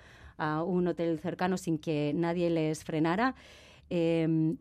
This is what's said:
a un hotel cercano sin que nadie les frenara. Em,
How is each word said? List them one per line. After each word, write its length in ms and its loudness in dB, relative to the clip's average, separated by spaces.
a 260 -2
un 240 2
hotel 320 -2
cercano 380 -2
sin 200 -2
que 380 -2
nadie 340 0
les 340 0
frenara. 520 0
Em, 720 2